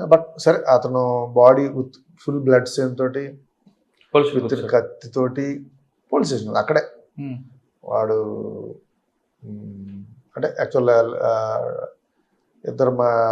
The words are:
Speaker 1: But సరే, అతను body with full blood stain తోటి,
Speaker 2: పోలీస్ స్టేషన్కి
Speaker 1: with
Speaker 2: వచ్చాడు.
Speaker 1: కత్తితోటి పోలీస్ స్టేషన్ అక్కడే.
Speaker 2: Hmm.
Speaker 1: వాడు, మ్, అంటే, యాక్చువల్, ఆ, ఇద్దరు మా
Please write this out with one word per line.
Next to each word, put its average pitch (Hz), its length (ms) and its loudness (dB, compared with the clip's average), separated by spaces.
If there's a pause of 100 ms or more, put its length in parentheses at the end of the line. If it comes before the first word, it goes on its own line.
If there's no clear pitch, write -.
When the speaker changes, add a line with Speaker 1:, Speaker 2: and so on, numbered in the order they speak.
Speaker 1:
But 160 160 6 (180)
సరే, - 260 2
అతను 123 760 0
body 135 300 8
with 131 260 -6
full - 520 -8
blood 127 160 6
stain 127 340 -4
తోటి, 135 440 -6 (760)
Speaker 2:
పోలీస్ 143 140 4
స్టేషన్కి 120 260 -2
Speaker 1:
with 120 100 -4
Speaker 2:
వచ్చాడు. 117 220 0
Speaker 1:
కత్తితోటి 135 800 -6 (480)
పోలీస్ - 160 0
స్టేషన్ 107 260 -4
అక్కడే. 151 260 2 (400)
Speaker 2:
Hmm. 131 140 -10 (480)
Speaker 1:
వాడు, 110 320 -2 (1300)
మ్, 101 580 -16 (320)
అంటే, 131 240 -4
యాక్చువల్, 123 300 0 (260)
ఆ, 113 440 -2 (1080)
ఇద్దరు 127 260 0
మా 123 180 2 (220)